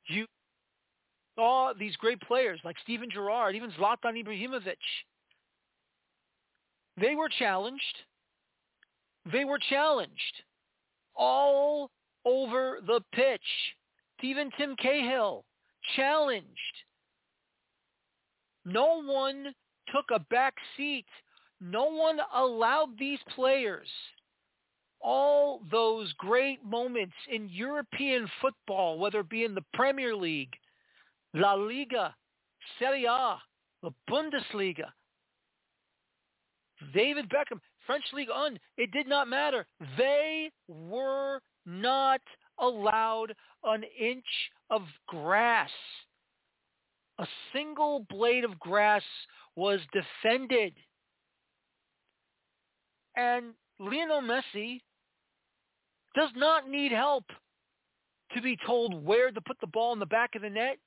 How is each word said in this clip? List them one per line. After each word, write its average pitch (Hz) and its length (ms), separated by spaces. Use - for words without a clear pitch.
You 208 180
saw 254 420
these 196 200
great 226 240
players 233 440
like 170 180
Steven 233 280
Gerrard, 202 460
even 226 160
Zlatan 226 520
Ibrahimovic. 214 520
They 254 200
were 311 120
challenged. 226 540
They 269 120
were 277 140
challenged 277 840
all 277 760
over 262 640
the 226 140
pitch. 254 280
Even 269 340
Tim 277 200
Cahill, 254 680
challenged. 269 500
No 285 380
one 277 500
took 262 120
a 214 60
back 254 340
seat. 277 300
No 196 260
one 311 320
allowed 247 640
these 269 220
players 254 540
all 285 540
those 220 440
great 254 500
moments 233 500
in 214 180
European 254 800
football, 190 560
whether 202 220
it 175 80
be 226 160
in 214 100
the 190 180
Premier 262 440
League, 151 360
La 196 220
Liga, 226 580
Serie 269 240
A, 240 340
the 160 80
Bundesliga, 214 800
David 254 360
Beckham, 254 320
French 277 260
Ligue 269 220
un, 262 240
it 233 140
did 269 160
not 277 220
matter. 269 360
They 311 540
were 262 760
not 262 560
allowed 220 720
an 220 220
inch 247 260
of 220 120
grass. 190 640
A 170 80
single 294 580
blade 240 340
of 196 140
grass 208 440
was 196 240
defended. 226 840
And 240 400
Lionel 294 420
Messi 240 600
does 285 200
not 285 340
need 277 240
help 254 320
to 240 60
be 240 160
told 220 380
where 233 260
to 202 120
put - 180
the 220 60
ball 226 260
in 226 60
the 202 80
back 226 280
of 214 80
the 214 60
net. 226 380